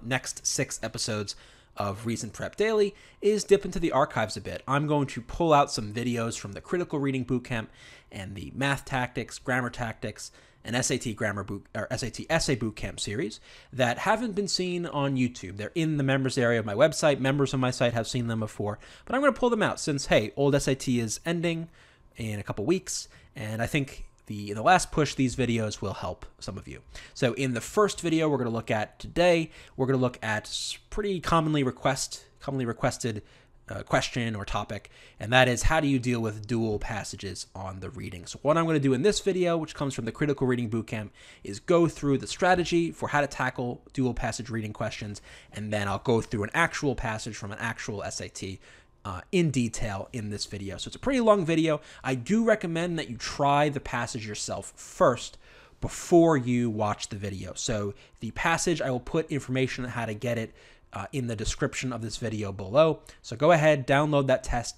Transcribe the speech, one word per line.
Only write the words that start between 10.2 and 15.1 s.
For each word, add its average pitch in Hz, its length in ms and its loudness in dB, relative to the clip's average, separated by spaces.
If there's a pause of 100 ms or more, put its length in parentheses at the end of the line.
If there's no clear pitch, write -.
and 113 140 -2
S 127 120 0
A 139 80 2
T 117 160 -4
Grammar 101 300 -2
Boot, 98 220 -8 (100)
or 107 160 -4
S 123 120 -4
A 117 60 -6
T - 200 -12
Essay 160 260 2
Bootcamp 110 460 -6
series 151 400 -6 (320)
that 123 260 2
haven't 220 340 0
been 196 140 -2
seen 175 380 -2
on 139 320 0